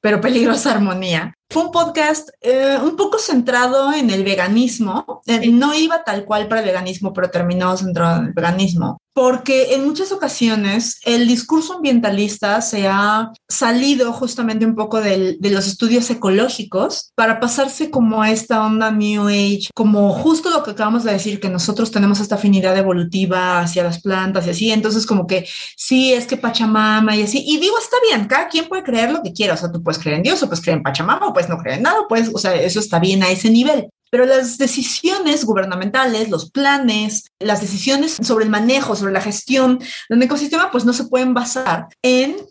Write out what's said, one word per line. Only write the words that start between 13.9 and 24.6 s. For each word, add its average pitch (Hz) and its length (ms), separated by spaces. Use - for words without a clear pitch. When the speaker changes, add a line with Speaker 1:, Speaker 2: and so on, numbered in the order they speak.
Speaker 1:
justamente 226 520
un 226 100
poco 214 260
del, 190 400
de 202 80
los 196 180
estudios 233 440
ecológicos 214 1040
para 220 240
pasarse 269 500
como 220 320
a 214 100
esta 220 320
onda 220 280
New 208 360
Age, 202 460
como 208 400
justo 311 380
lo - 120
que 214 80
acabamos 226 320
de 214 100
decir, 202 260
que 190 100
nosotros 202 400
tenemos 202 300
esta 208 160
afinidad 190 420
evolutiva 180 840
hacia 175 240
las 170 180
plantas 190 440
y 175 60
así. 214 200